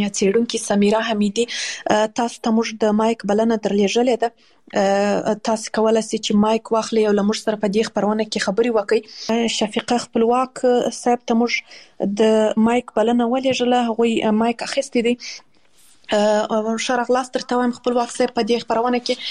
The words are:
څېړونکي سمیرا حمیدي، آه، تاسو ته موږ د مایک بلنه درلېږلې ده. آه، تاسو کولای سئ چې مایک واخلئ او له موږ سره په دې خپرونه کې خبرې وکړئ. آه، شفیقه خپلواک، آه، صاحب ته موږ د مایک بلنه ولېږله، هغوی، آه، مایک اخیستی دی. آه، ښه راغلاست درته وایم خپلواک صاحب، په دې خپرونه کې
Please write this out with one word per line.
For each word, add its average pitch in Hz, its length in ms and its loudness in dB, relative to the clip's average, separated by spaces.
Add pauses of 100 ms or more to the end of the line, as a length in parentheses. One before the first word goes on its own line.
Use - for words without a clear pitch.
څېړونکي 220 500 0
سمیرا 208 420 2
حمیدي، 226 460 -2 (440)
آه، 214 160 2
تاسو 233 360 -4
ته 233 80 0
موږ 220 300 0
د 226 40 2
مایک 220 420 0
بلنه 220 300 2
درلېږلې 208 600 0
ده. 233 160 -2 (420)
آه، 202 600 0
تاسو 220 400 -4
کولای 220 280 2
سئ 220 140 -6
چې 214 180 -4
مایک 220 380 2
واخلئ 220 340 0
او 208 60 2
له 202 100 2
موږ 202 140 0
سره 214 200 -2
په 214 120 -2
دې 214 140 0
خپرونه 214 420 -2
کې 214 140 -6
خبرې 226 320 0
وکړئ. 214 300 0 (300)
آه، 233 160 0
شفیقه 226 520 -2
خپلواک، 240 680 0
آه، 247 260 2
صاحب 247 360 -2
ته 233 80 0
موږ 233 180 2 (480)
د 202 220 -2 (340)
مایک 233 400 2
بلنه 233 320 2
ولېږله، 247 600 0
هغوی، 226 340 2
آه، 220 60 2
مایک 226 320 0
اخیستی - 400 -2
دی. 240 160 0 (960)
آه، 214 640 0
ښه - 140 -6
راغلاست 247 440 0
درته 247 220 -2
وایم 247 140 2
خپلواک 240 400 -2
صاحب، 247 240 0
په 233 80 0
دې 233 160 0
خپرونه 233 400 -2
کې 247 160 -4 (160)